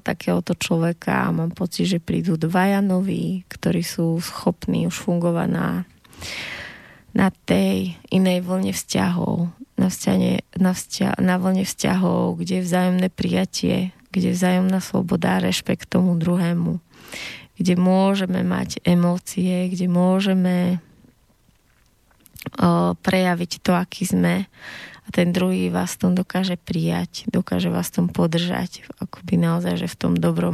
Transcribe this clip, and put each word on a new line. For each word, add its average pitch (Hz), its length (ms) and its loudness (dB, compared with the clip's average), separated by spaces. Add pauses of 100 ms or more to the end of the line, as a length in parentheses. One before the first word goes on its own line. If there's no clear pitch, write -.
takéhoto 175 480 -2
človeka 170 800 0
mám 165 160 0
pocit, 175 400 -2
že 185 80 0
prídu 165 400 -2
dvaja 185 480 2
noví, 180 640 -2
ktorí 170 320 -2
sú 165 400 -2
schopní 175 640 -2
už 175 160 -4
fungovať 170 480 0
na, 180 400 -2 (1300)
na 196 160 2 (160)
tej 190 480 0 (160)
inej 185 320 2
vlne 185 320 -2
vzťahov, 175 720 0 (320)
na 185 80 4
vzťane-, 185 560 0 (160)
na 185 160 4
vzťa-, - 480 -2
na 180 160 2
vlne 190 240 2
vzťahov, 180 720 0
kde 180 240 -2
je 180 80 -2
vzájomné 180 400 2
prijatie, 185 880 -2 (160)
kde 185 160 2
je 180 80 0
vzájomná 185 480 2
sloboda 185 560 0
a - 80 0
rešpekt - 400 -2
tomu 180 320 2
druhému, 170 640 0 (720)
kde 180 240 2
môžeme 185 640 2
mať 185 400 -4
emócie, 180 880 2
kde 180 160 -2
môžeme, 180 880 2 (1800)
o, 175 400 2
prejaviť 180 640 -2
to, 185 80 2
aký 180 320 -2
sme, 180 400 2 (640)
a 202 80 -12
ten 175 180 4
druhý 185 400 0
vás 180 240 -2
v - 80 -16
tom 180 80 4
dokáže 185 480 -2
prijať, 170 720 -4
dokáže 180 400 0
vás 170 160 -2
v - 140 0
tom 175 100 2
podržať, 175 720 -2 (160)
akoby 175 400 -2
naozaj, 170 400 0
že 175 80 -4
v - 80 -14
tom 175 220 0
dobrom 170 360 0